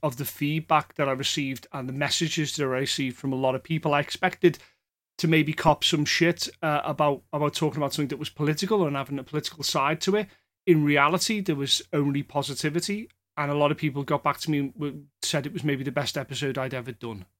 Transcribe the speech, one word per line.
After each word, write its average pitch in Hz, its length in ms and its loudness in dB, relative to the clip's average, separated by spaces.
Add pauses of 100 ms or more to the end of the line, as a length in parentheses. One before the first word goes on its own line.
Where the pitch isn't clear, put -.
of 127 160 -2
the 135 80 -6
feedback 151 720 0
that 143 120 0
I 135 40 0
received 135 600 -4
and 131 160 -8
the 131 60 -6
messages 151 640 -2
that 147 80 0
I - 20 2
received 131 500 -2
from 135 160 -4
a 131 40 -2
lot 131 180 2
of 131 80 -6
people. 156 320 0
I 147 60 4
expected - 580 2 (580)
to - 100 0
maybe 156 280 4
cop - 300 4
some 151 200 2
shit, 165 460 2 (120)
uh, 151 220 0
about, 147 380 0 (100)
about 147 220 0
talking 156 240 -2
about 139 160 -2
something 147 140 -2
that 143 100 -6
was 151 100 -8
political 165 580 0
and 143 80 -2
having 139 240 -4
a 135 60 -8
political 147 400 -6
side 151 380 0
to 190 140 2
it. 208 120 -2 (380)
In 156 180 6
reality, 151 560 4
there 175 140 -2
was 139 260 0 (120)
only 143 320 0
positivity, 151 840 -4 (280)
and 143 160 -2
a - 20 0
lot 147 160 4
of 147 60 -2
people 143 260 -2
got 143 220 0
back 143 140 0
to - 120 -4
me 147 80 2
and 139 160 -2
w-, 147 300 -8 (180)
said 147 240 -2
it 143 60 -10
was - 100 -8
maybe 139 220 0
the 135 80 -4
best 139 260 -2
episode 135 400 -4
I'd 131 160 -4
ever 123 160 -8
done, 117 360 -10 (140)